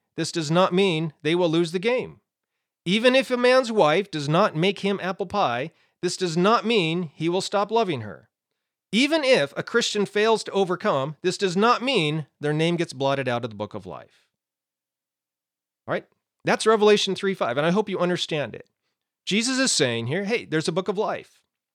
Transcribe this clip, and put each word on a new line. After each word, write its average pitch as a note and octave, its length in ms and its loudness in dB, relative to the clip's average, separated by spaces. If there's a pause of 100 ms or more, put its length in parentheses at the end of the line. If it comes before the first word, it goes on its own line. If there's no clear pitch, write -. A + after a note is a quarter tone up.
(160)
this E3 140 -4
does D#3 200 -4
not F3 240 4
mean E3+ 480 0
they D#3 120 0
will F3 140 2
lose E3 240 0
the F#3 60 -2
game. A3 420 -4 (640)
Even A3+ 320 4
if C4 140 2
a B3 80 0
man's B3 340 4
wife F#3 380 2
does D3 180 -4
not E3 260 2
make F#3 260 0
him G3 220 -2
apple F#3 240 -6
pie, D#3 460 -2 (300)
this F3 160 -2
does E3+ 180 -4
not G3 300 4
mean F3 480 0
he D#3+ 160 -4
will F#3 100 0
stop G3+ 300 -2
loving F#3+ 320 0
her. E2+ 260 -16 (640)
Even C#4+ 320 2
if G#3+ 320 2
a D#3+ 60 -4
Christian A3 420 -2
fails G#3+ 400 0
to - 80 -12
overcome, F3 680 -2
this F3 160 -2
does F3+ 180 -2
not G#3+ 260 2
mean D#3+ 440 0 (120)
their D3 140 -2
name E3 240 0
gets E3 160 -4
blotted C3+ 360 -2
out A#2+ 160 -2
of A#2+ 60 -6
the G#2 60 -16
book G2+ 160 -8
of F#2 140 -12
life. B1 420 -18 (1600)
All B2 60 -2
right? - 120 -6 (380)
That's G#3 220 0
Revelation G#3 480 4
three G3 200 -4
five, B2 220 -4
and D3 100 0
I E3+ 40 4
hope G3+ 180 0
you F#3 100 -4
understand D#3+ 560 -2
it. - 120 -16 (580)
Jesus A#3 320 0
is C4 140 2
saying A#2 380 0
here, F3+ 160 -4
"Hey, G#3 200 -4
there's D3+ 220 -2
a F3 60 -2
book F3+ 160 -4
of F#3+ 100 -4
life. F3 420 -6 (340)